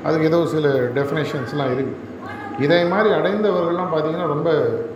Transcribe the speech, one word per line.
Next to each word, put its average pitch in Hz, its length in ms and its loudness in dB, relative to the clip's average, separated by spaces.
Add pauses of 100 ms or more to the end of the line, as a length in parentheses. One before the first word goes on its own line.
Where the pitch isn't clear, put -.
அதுக்கு 156 220 2
ஏதோ 165 200 4
சில 151 240 0
டெஃபினேஷன்ஸ்லாம் 135 1040 0
இருக்கு. 131 220 -4 (640)
இதை 170 280 4
மாதிரி 196 280 2
அடைந்தவர்கள்லாம் 180 800 0
பார்த்தீங்கன்னா 160 320 -2
ரொம்ப 147 520 2 (160)